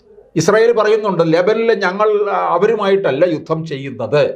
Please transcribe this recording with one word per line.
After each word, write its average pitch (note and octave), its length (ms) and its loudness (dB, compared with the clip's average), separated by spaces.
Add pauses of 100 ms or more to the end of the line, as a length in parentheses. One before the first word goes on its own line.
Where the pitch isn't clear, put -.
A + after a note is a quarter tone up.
(360)
ഇസ്രായേൽ G#3+ 360 4
പറയുന്നുണ്ട്, G#3 600 0
"ലെബനിലെ A3 420 2
ഞങ്ങൾ, G3+ 560 0
ആ, F3+ 240 -2
അവരുമായിട്ടല്ല G3 720 0
യുദ്ധം D#3+ 400 -4
ചെയ്യുന്നത്, C3+ 560 -4 (140)